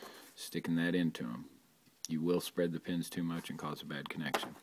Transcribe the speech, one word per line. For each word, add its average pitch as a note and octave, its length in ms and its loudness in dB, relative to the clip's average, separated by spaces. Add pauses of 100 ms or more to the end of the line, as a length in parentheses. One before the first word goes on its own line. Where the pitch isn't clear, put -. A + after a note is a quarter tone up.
(340)
sticking - 420 -2
that E2+ 180 4
into E2+ 300 2
'em. A#1+ 220 -6 (600)
You D#2 120 0
will F2 200 4
spread F2 320 2
the D#2+ 80 -2
pins E2+ 280 0
too - 140 -2
much E2+ 280 -2
and D2+ 80 -6
cause D2+ 240 -4
a D2+ 40 -12
bad D2 220 -6
connection. - 540 -2